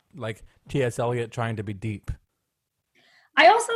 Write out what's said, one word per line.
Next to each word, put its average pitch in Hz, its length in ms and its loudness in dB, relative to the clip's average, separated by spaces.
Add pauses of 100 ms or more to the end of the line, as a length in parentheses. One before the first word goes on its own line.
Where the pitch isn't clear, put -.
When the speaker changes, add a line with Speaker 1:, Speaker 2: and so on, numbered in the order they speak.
(160)
Speaker 1:
like, 110 280 -10 (260)
T 139 120 0
S 120 160 -2
Eliot 120 340 -2
trying 113 260 -6
to 107 60 -8
be 104 100 -8
deep. 101 360 -8 (1300)
Speaker 2:
I 311 120 8
also 453 280 4